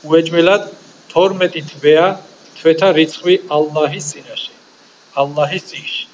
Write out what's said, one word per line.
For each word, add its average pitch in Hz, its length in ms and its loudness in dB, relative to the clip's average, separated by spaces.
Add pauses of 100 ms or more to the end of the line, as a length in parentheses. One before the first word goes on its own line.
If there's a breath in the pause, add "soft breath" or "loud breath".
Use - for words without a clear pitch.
უეჭველად 165 600 2 (460)
თორმეტი 180 540 0
თვეა 151 440 2 (480)
თვეთა 165 360 2
რიცხვი 160 440 2 (120)
ალლაჰის 151 600 -2
წინაშე, - 460 -14 (600)
ალლაჰის 143 520 -2
წიგნში. - 480 -12